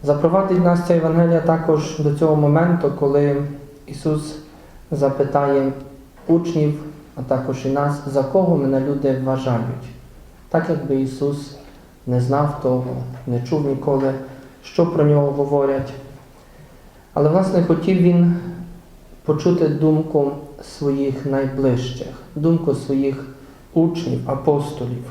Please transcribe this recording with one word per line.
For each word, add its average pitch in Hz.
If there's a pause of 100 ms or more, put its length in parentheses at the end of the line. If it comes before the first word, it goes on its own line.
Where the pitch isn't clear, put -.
Запровадить 175
нас 175
ця 175
Євангелія 165
також 160
до 147
цього 156
моменту, 151
коли 143 (500)
Ісус 151 (560)
запитає 139 (560)
учнів, 160 (420)
а 127
також 127
і -
нас: 143
«За 135
кого 175
мене 135
люди 135
вважають?» 123 (600)
Так, 165
якби 143
Ісус 143 (520)
не 123
знав 139
того, 127 (400)
не 120
чув 147
ніколи, 135 (500)
що 170
про 160
нього 143
говорять. 139 (1200)
Але, 151
власне, 180
хотів 180
він 175 (880)
почути 170
думку 156 (460)
своїх 139
найближчих, 135 (260)
думку 160
своїх 135 (480)
учнів, 165
апостолів. 135